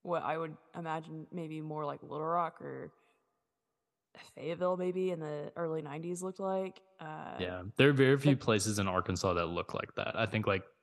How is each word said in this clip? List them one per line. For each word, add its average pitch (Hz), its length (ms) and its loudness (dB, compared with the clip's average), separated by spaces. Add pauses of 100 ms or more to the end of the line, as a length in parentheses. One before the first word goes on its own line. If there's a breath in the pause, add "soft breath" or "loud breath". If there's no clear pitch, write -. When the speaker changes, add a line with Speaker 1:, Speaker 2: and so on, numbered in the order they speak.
Speaker 1:
what 170 200 0
I 147 140 0
would 160 180 -4 (200)
imagine 160 560 -6
maybe 156 300 -8
more 151 240 -6
like 143 180 -6
Little 147 220 -6
Rock 165 360 0
or 135 300 -10 (1400)
Fayetteville 175 420 -2
maybe 180 340 0
in 170 80 -4
the 151 360 -6
early 160 260 -2
nineties 160 400 -6
looked 185 180 -8
like. 190 420 -2 (180)
Uh, 156 400 -10
Speaker 2:
Yeah, 90 240 -6 (140)
there 135 120 10
are 147 40 6
very 135 240 8
few 139 180 6
Speaker 1:
but 139 60 -8
Speaker 2:
places 107 380 2
in 98 80 2
Arkansas 92 480 2
that 85 120 2
look 85 260 -2
like - 220 -6
that. - 220 -2
I 113 80 4
think, 104 220 -2
like, 95 160 2 (200)